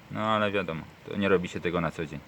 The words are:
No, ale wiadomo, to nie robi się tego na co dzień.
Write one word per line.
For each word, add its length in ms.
No, 80
ale 320
wiadomo, 300
to 60
nie 140
robi 180
się 120
tego 220
na 100
co 140
dzień. 220